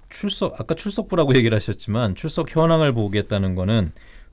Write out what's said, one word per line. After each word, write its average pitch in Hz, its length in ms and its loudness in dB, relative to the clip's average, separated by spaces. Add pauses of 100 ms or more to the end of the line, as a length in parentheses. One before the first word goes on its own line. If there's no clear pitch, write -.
출석, - 500 -6
아까 - 160 -4
출석부라고 180 600 0
얘기를 120 200 4
하셨지만 104 580 -2
출석 - 420 -6
현황을 160 380 4
보겠다는 101 640 0
거는 92 380 0 (400)